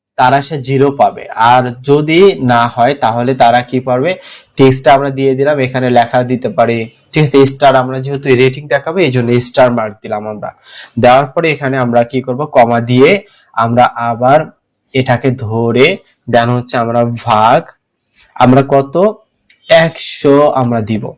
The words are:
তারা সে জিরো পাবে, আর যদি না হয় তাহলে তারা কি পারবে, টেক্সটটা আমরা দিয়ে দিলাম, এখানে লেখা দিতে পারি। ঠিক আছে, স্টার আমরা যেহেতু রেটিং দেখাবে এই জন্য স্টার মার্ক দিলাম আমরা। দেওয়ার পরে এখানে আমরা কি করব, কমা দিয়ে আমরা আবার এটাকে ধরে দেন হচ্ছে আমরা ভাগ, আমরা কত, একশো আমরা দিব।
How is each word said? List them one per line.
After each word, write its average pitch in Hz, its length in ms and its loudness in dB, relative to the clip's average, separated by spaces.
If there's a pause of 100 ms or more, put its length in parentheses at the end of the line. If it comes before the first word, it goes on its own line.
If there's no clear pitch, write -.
(160)
তারা 131 240 2
সে 151 180 -8
জিরো 135 320 0
পাবে, 107 340 -2 (100)
আর 120 280 2 (200)
যদি 160 600 2
না 120 240 2
হয় 123 280 0
তাহলে 120 400 -2
তারা 120 260 2
কি 127 200 -4
পারবে, 131 300 -2 (460)
টেক্সটটা 135 380 4
আমরা 139 160 0
দিয়ে 135 240 -2
দিলাম, 143 240 -2
এখানে 127 320 -2
লেখা 120 320 0
দিতে 123 260 -4
পারি। 117 420 -2 (220)
ঠিক 156 120 2
আছে, 135 220 2
স্টার 135 300 2
আমরা 131 240 -4
যেহেতু 139 280 -8
রেটিং 131 400 0
দেখাবে 160 360 -2
এই 143 60 -2
জন্য 120 300 0
স্টার 123 320 2
মার্ক 110 300 -6
দিলাম 107 240 -8
আমরা। 107 240 -12 (480)
দেওয়ার 127 280 2
পরে 165 240 -6
এখানে 135 280 -6
আমরা 120 260 0
কি 127 160 -6
করব, 127 260 -8
কমা 117 340 0
দিয়ে 131 440 2 (280)
আমরা 117 320 2
আবার 120 560 0 (520)
এটাকে 131 380 -2
ধরে 117 680 0 (340)
দেন 117 180 2
হচ্ছে 123 280 -2
আমরা 117 280 0
ভাগ, 117 580 0 (720)
আমরা 127 340 4
কত, 139 280 0 (720)
একশো 151 840 2
আমরা 120 300 -2
দিব। 104 240 -4 (140)